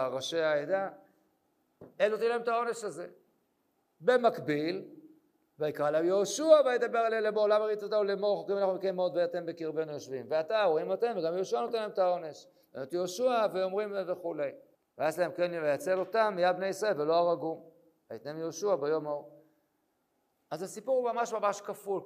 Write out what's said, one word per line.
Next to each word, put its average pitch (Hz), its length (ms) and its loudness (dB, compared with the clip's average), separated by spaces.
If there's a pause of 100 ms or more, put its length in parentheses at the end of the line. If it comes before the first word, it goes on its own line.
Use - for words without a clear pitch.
(120)
ראשי 135 300 -4
העדה, 156 480 0 (1120)
הם 202 100 4
נותנים 220 180 0
להם 233 140 0
את 240 60 -2
העונש 233 360 -2
הזה. 175 240 -8 (920)
במקביל, 175 880 2 (680)
"ויקרא 147 320 0
להם 156 140 2
יהושע 202 640 6
וידבר 233 400 2
אליהם 220 180 0
לאמור, 214 240 2
למה 214 160 4
ראית 214 180 -2
אותנו 208 220 0
לאמור, 202 320 0
חוקרים 170 220 -4
אנחנו 190 160 2
מכם 185 220 -2
מאוד 180 200 0
ואתם 175 300 0
בקרבנו 156 460 -6
יושבים. 123 360 -8
ועתה 160 360 0
רואים 170 280 2
אתם", 226 240 0
וגם 165 180 -2
יהושע 190 260 -2
נותן 233 220 -2
להם 208 80 -6
את - 80 -4
העונש. 175 480 0 (280)
ואת 135 180 -8
יהושע 214 640 0
ואומרים 190 400 -2 (140)
וכולי. 170 420 -4 (480)
"ואז 151 200 -2
להם 170 140 0
כן 175 180 0 (120)
ויצל 151 360 0
אותם 214 380 2
מיד 180 200 2
בני 190 100 -4
ישראל 190 340 -2
ולא 151 140 2
הרגו. 170 560 0 (400)
ויתנם 120 280 -10
יהושע 165 380 0
ביום 151 300 -2
ההוא." 147 340 -8 (1120)
אז 160 120 -8
הסיפור 202 340 -4
הוא 240 160 0
ממש 233 200 -2
ממש 202 280 0
כפול 196 460 -6